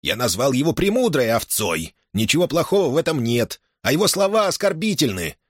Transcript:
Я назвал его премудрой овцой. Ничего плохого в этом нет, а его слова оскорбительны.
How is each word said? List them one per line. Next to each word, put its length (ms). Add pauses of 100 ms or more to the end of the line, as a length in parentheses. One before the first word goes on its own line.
Я 140
назвал 380
его 200
премудрой 580
овцой. 600 (200)
Ничего 340
плохого 420
в 80
этом 260
нет, 380 (200)
а 100
его 160
слова 400
оскорбительны. 880 (120)